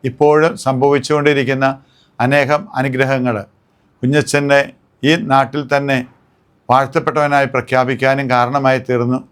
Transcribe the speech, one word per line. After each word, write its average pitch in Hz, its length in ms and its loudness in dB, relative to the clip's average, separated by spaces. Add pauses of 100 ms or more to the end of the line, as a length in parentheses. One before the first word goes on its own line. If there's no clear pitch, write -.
ഇപ്പോഴും 151 440 2 (120)
സംഭവിച്ചുകൊണ്ടിരിക്കുന്ന 139 1000 0 (580)
അനേകം 143 360 2 (200)
അനുഗ്രഹങ്ങൾ 131 560 -2 (640)
കുഞ്ഞച്ചനെ 143 600 2 (480)
ഈ 156 40 4 (200)
നാട്ടിൽ 135 300 0 (100)
തന്നെ 139 240 0 (720)
വാഴ്ത്തപ്പെട്ടവനായി 143 840 0
പ്രഖ്യാപിക്കാനും 131 800 0
കാരണമായി 131 540 0
തീർന്നു. 123 300 0 (140)